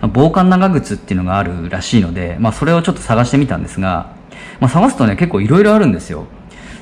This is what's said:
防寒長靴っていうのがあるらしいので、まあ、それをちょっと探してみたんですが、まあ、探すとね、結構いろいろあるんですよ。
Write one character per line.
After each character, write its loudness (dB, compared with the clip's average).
防 4
寒 4
長 4
靴 -2
っ -8
て -8
い -2
う -2
の -4
が -2
あ 0
る -6
ら -6
し 2
い 4
の -2
で、 -6
ま 0
あ、 -6
そ -4
れ 2
を 2
ち -2
ょ -2
っ -4
と -14
探 0
し -6
て 2
み 4
た -4
ん -6
で -10
す -10
が、 -4
ま 2
あ、 4
探 2
す -10
と 2
ね、 0
結 -2
構 0
い -2
ろ 4
い 6
ろ 4
あ 4
る 2
ん 2
で -2
す -14
よ。 -10